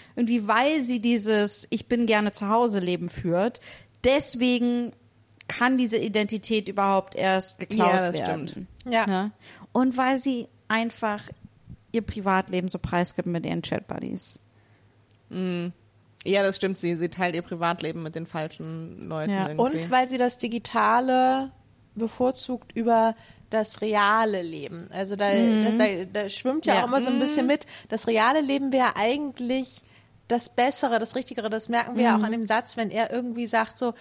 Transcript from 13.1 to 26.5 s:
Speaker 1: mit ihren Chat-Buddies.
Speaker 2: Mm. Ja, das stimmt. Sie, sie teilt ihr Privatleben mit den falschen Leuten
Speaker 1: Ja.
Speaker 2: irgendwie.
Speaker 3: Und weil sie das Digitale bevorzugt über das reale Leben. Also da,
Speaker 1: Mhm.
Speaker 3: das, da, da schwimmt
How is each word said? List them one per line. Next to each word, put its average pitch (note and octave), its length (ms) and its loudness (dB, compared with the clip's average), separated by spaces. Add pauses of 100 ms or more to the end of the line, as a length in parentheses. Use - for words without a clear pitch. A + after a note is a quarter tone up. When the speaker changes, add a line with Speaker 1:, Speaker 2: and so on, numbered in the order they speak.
Speaker 1:
mit E3+ 200 -4
ihren E3+ 160 -4
Chat-Buddies. - 800 -8 (880)
Speaker 2:
Mm. F3 380 -4 (560)
Ja, G3 180 2
das F#3+ 140 0
stimmt. F#3+ 220 -4
Sie, F3 180 -2
sie E3+ 120 -4
teilt F3 260 -4
ihr E3+ 80 -4
Privatleben E3+ 600 -4
mit D#3+ 120 -10
den E3 120 -8
falschen D#3+ 840 -10
Leuten D#3+ 220 -4
Speaker 1:
Ja. F#3+ 180 0
Speaker 2:
irgendwie. A#3+ 300 0
Speaker 3:
Und E4 120 -6
weil B3+ 180 4
sie B3+ 100 -2
das B3 180 2
Digitale B3+ 1120 2 (440)
bevorzugt B3 840 -2
über A3+ 380 4 (340)
das A3 320 -2
reale G#3 600 2
Leben. E3 500 -10
Also G3 240 -6
da, G3+ 160 2
Speaker 1:
Mhm. A3 320 4
Speaker 3:
das, A3 120 2
da, A3+ 100 4 (380)
da G3 40 -6
schwimmt C4 380 -2